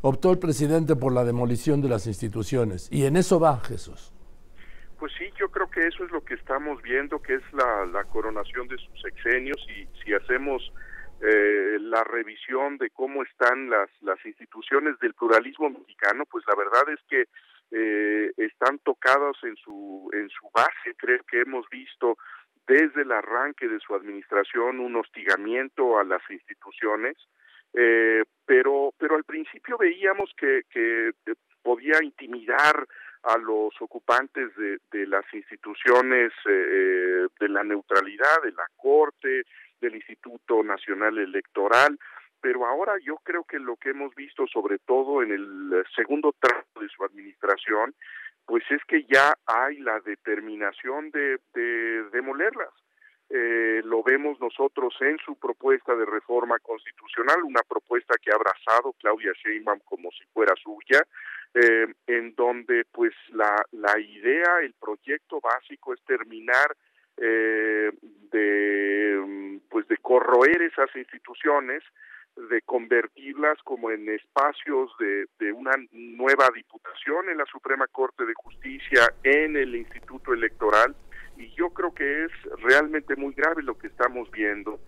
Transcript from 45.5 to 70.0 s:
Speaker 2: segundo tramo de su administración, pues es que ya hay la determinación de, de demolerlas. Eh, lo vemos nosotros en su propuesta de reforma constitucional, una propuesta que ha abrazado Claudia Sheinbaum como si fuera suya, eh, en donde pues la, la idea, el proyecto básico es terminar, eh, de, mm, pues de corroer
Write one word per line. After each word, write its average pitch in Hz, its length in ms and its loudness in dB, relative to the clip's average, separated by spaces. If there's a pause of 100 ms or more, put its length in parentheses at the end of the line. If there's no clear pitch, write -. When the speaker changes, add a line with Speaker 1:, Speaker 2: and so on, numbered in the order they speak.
Speaker 2:
segundo 147 440 0
tramo 123 240 4 (160)
de 107 80 -10
su - 160 -12
administración, 101 920 -2 (500)
pues 113 240 -2
es 143 180 0
que 151 240 0
ya 139 240 6 (120)
hay 131 320 0
la 113 220 -2
determinación 107 1080 -6
de, 143 300 -4 (160)
de 117 560 -2
demolerlas. 139 580 -4 (600)
Eh, 113 520 0
lo 113 200 0
vemos 139 360 0
nosotros 131 640 -2
en 147 160 2
su 151 220 -12
propuesta 127 560 0
de 113 100 0
reforma 117 540 0
constitucional, 117 840 -2
una 127 240 0
propuesta 120 540 -2
que 107 100 0
ha 107 40 8
abrazado 113 640 2
Claudia 107 340 0 (100)
Sheinbaum 107 400 -2
como 87 280 -10
si - 200 -20
fuera 104 300 4
suya, 107 400 2 (540)
eh, 113 320 8 (180)
en 117 300 -2
donde 120 560 0
pues 117 220 0 (180)
la, 107 400 2
la 107 280 2
idea, 131 640 0
el 131 180 -6
proyecto 139 640 -8
básico 127 540 -4
es - 80 -20
terminar, 123 720 0 (400)
eh, 110 720 0 (400)
de, 101 920 2
mm, 98 320 -10 (120)
pues 107 180 -4
de 107 100 0
corroer 127 640 6